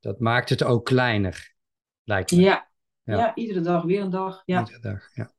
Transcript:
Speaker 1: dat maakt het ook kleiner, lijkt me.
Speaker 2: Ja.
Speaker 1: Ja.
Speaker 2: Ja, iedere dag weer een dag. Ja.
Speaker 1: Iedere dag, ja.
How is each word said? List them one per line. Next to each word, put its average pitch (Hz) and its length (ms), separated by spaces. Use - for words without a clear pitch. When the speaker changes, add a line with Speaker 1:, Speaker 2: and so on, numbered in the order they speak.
Speaker 1:
dat 107 200
maakt 120 280
het 131 160
ook 123 200
kleiner, 113 680
lijkt 101 280
me. 175 80
Speaker 2:
Ja. 190 280
Speaker 1:
Ja. 107 140
Speaker 2:
Ja, 233 180
iedere 208 260
dag 170 240
weer 190 160
een 190 100
dag. 190 340
Ja. 180 160
Speaker 1:
Iedere - 200
dag, 98 340
ja. - 240